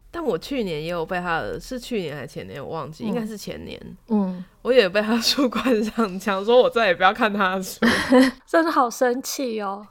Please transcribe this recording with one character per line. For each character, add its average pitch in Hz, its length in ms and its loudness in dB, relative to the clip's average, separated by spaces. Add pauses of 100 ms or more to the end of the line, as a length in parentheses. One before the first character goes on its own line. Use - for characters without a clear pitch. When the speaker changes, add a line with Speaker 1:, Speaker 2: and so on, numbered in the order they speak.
(100)
Speaker 1:
但 339 140 -8
我 226 140 0
去 262 260 -4
年 156 180 -4
也 160 60 -6
有 170 160 -4
被 180 160 -4
他 170 200 -2
的， 104 200 -6
是 254 180 -10
去 185 220 -6
年 151 160 -6
还 131 100 -10
前 151 200 -12
年， 120 180 -12
我 - 60 -12
忘 151 200 -8
记， 233 140 -12
Speaker 2:
嗯。 - 40 -4
Speaker 1:
应 226 60 -2
该 226 120 -4
是 220 100 -10
前 175 280 -12
年。 - 160 -12 (280)
Speaker 2:
嗯。 185 340 -2 (200)
Speaker 1:
我 226 100 0
也 220 160 6
被 202 120 0
他 220 200 2
书 262 280 2
冠 226 360 0
上 208 340 -2
讲 196 260 -2
说 240 160 6
我 202 80 6
再 226 200 2
也 175 60 4
不 180 80 -4
要 190 100 6
看 220 200 0
他 196 240 0
的 190 60 -4
书。 - 180 -10 (320)
Speaker 2:
<laughs> 262 340 6
真 330 180 4
的 339 60 0
好 277 180 2
生 247 340 0
气 233 400 -6
哦。 202 280 -8